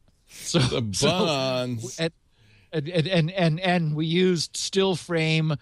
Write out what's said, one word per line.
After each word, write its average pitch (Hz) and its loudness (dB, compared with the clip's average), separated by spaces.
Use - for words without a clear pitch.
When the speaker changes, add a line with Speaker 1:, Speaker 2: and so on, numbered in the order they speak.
Speaker 1:
so, - -6
Speaker 2:
The 123 0
Speaker 1:
so 139 2
Speaker 2:
Bunons. 131 -2
Speaker 1:
and, 165 -2
and, 151 -4
and, 170 2
and, 170 0
and 175 0
we 160 -2
used 175 2
still 190 0
frame, 160 0